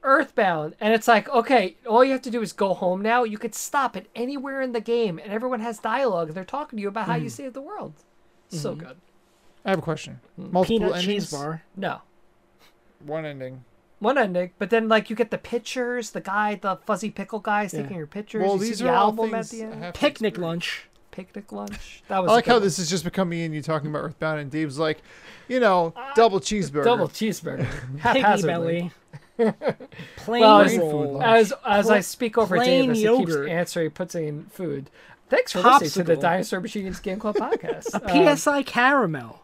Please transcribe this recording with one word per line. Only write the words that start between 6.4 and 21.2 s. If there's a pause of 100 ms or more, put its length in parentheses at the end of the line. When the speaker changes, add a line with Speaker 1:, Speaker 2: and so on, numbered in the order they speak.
Speaker 1:
talking
to
you
about
how
you
Speaker 2:
Mm.
Speaker 1:
saved
the
world. (560)
So
Speaker 2:
Mm-hmm.
Speaker 1:
good. (680)
Speaker 3:
I
have
a
question. (200)
Speaker 1:
Mm.
Speaker 3:
Multiple
Speaker 2:
Peanut
Speaker 3:
endings?
Speaker 2:
cheese
bar. (140)
Speaker 1:
No. (1000)
Speaker 3:
One
ending. (340)
Speaker 1:
One
ending,
but
then,
like,
you
get
the
pictures,
the
guy,
the
fuzzy
pickle
guy
is
Speaker 3:
Yeah.
Speaker 1:
taking
your
pictures.
Speaker 3:
Well,
Speaker 1:
You
see
Speaker 3:
these
Speaker 1:
the
Speaker 3:
are
all
Speaker 1:
album
at
Speaker 3:
things
Speaker 1:
the
Speaker 3:
I
Speaker 1:
end.
Speaker 3:
have
to
Speaker 2:
Picnic
Speaker 3:
experience. (280)
Speaker 2:
lunch. (220)
Speaker 1:
Picnic